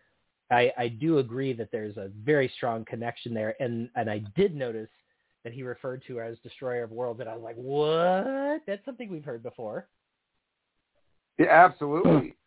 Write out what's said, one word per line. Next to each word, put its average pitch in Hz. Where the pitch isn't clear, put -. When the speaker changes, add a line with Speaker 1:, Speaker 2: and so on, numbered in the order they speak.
Speaker 1:
I, 123
I 123
do 143
agree 131
that 113
there's 107
a 98
very 135
strong 113
connection 117
there. 110
And, 120
and 110
I 107
did 185
notice 113
that 117
he 131
referred 127
to 127
her 113
as 113
Destroyer 123
of 110
Worlds, 120
and 113
I 113
was 117
like, 117
"What? 180
That's 202
something 240
we've 156
heard 117
before." 120
Speaker 2:
Yeah, 165
absolutely. 151